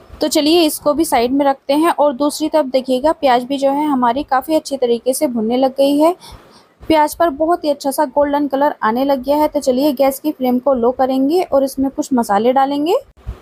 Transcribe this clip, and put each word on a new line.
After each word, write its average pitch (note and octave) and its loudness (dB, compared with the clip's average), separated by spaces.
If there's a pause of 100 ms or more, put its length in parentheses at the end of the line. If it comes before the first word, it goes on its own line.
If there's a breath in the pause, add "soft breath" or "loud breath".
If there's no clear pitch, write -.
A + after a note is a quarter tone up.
(200)
तो D4+ -2
चलिए D#4 2
इसको D4+ 0
भी D#4 0
साइड B3 0
में C#4 0
रखते C#4 -2
हैं। D#4+ 2
और D4 0
दूसरी D4 -2
तरफ D4+ 0
देखिएगा C4 -2
प्याज B3+ 0
भी C#4 -6
जो C4+ 0
है C#4+ -2
हमारी B3+ 0
काफ़ी C#4 -2
अच्छी D4 -2
तरीके A#3+ -2
से D4+ -2
भुनने A#3 -2
लग C4 0
गई C#4 2
है। E4 2 (680 loud breath)
प्याज D4+ 2
पर E4+ 0
बहुत D#4+ -2
ही D4+ 0
अच्छा C#4+ -2
सा D4+ 0
गोल्डन C#4+ 0
कलर C#4 0
आने A3+ 0
लग C#4 0
गया C#4 0
है। D4+ 2
तो D4 -2
चलिए C4+ 0
गैस C4+ 0
की D4+ -2
फ्लेम B3 -2
को C4+ 0
लो A#3+ 2
करेंगे C4+ 0
और C4+ 0
इसमें C4+ -4
कुछ - -6
मसाले A3+ 2
डालेंगे। C#4+ 0 (440)